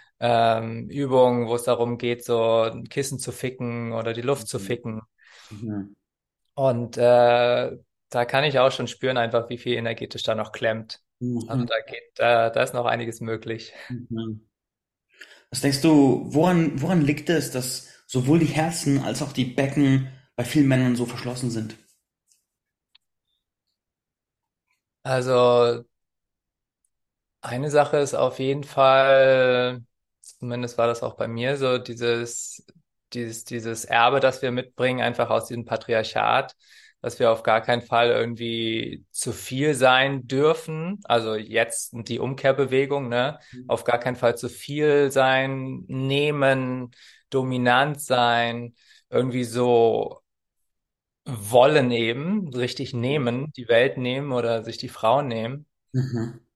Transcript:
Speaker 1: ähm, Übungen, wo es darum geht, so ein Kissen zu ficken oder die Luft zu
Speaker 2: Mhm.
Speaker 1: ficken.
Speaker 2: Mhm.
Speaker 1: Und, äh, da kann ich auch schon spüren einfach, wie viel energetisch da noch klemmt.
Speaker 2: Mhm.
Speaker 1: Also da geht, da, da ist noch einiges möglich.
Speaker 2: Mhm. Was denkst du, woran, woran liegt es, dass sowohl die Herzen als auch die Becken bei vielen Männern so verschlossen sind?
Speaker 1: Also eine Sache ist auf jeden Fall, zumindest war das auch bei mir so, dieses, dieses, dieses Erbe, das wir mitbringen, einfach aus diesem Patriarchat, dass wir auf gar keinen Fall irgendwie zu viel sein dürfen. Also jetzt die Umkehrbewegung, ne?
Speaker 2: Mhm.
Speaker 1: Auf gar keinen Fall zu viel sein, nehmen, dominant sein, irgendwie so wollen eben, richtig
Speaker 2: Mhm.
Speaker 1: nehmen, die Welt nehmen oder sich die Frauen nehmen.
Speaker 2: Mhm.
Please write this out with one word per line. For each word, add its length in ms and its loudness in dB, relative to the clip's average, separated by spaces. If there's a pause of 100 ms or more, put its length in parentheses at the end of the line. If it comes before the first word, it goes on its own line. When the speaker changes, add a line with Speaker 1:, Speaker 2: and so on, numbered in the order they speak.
(200)
Speaker 1:
ähm, 720 0
Übungen, 580 4
wo 80 0
es 80 -8
darum 340 0
geht, 260 -4
so 380 2
ein 260 -6
Kissen 300 -6
zu 140 -8
ficken 600 -8
oder 200 -4
die 100 -8
Luft 260 -2
zu 100 -6
Speaker 2:
Mhm. 80 -10
Speaker 1:
ficken. 360 -6 (480)
Speaker 2:
Mhm. 440 -10 (600)
Speaker 1:
Und, 440 -2
äh, 800 4 (340)
da 160 0
kann 180 0
ich 140 0
auch 140 6
schon 160 -6
spüren 280 -4
einfach, 320 0
wie 100 -8
viel 180 -4
energetisch 460 -6
da 120 -2
noch 180 -6
klemmt. 480 -6 (200)
Speaker 2:
Mhm. 260 -4
Speaker 1:
Also 180 -2
da 100 -4 (120)
geht, 160 -16 (140)
da, 340 2
da 120 0
ist 120 -4
noch 120 -4
einiges 340 -4
möglich. 520 -8 (180)
Speaker 2:
Mhm. 500 -8 (1080)
Was 100 -8
denkst 220 0
du, 520 6
woran, 480 2
woran 200 2
liegt 280 0
es, 200 0
dass 380 -8 (180)
sowohl 340 2
die 60 4
Herzen 520 0
als 240 -4
auch 100 -6
die 120 -2
Becken 640 0 (280)
bei 80 -4
vielen 240 2
Männern 280 2
so 100 -2
verschlossen 440 -8
sind? 260 -8 (3250)
Speaker 1:
Also 800 4 (1600)
eine 300 -6
Sache 280 4
ist 160 -2
auf 240 0
jeden 260 -4
Fall, 1160 4 (380)
zumindest 580 -8
war 80 4
das 160 -2
auch 140 -8
bei 120 -4
mir 280 -2
so, 220 0
dieses, 840 -6 (480)
dieses, 320 -10
dieses 400 -8
Erbe, 360 4
das 220 2
wir 100 -2
mitbringen, 500 -2
einfach 280 -2
aus 180 0
diesem 160 -8
Patriarchat, 880 0 (460)
dass 180 -8
wir 140 4
auf 100 -2
gar 180 4
keinen 220 0
Fall 280 2
irgendwie 1000 -4
zu 220 -6
viel 420 -2
sein 540 4
dürfen. 760 -2
Also 300 0
jetzt 600 -2
die 260 -8
Umkehrbewegung, 880 0
ne? 300 -2 (140)
Speaker 2:
Mhm. 140 -18
Speaker 1:
Auf 180 -2
gar 140 0
keinen 180 -4
Fall 200 2
zu 120 -8
viel 640 0
sein, 760 0
nehmen, 1040 -2 (380)
dominant 720 2
sein, 760 0 (340)
irgendwie 340 -2
so 760 2 (1040)
wollen 640 4
eben, 640 -2
richtig 400 -6 (220)
Speaker 2:
Mhm. 100 -2
Speaker 1:
nehmen, 300 -4
die 120 -14
Welt 300 4
nehmen 340 -6
oder 320 -2
sich 140 -12
die 100 -12
Frauen 400 0
nehmen. 380 -8 (280)
Speaker 2:
Mhm. 460 -4 (160)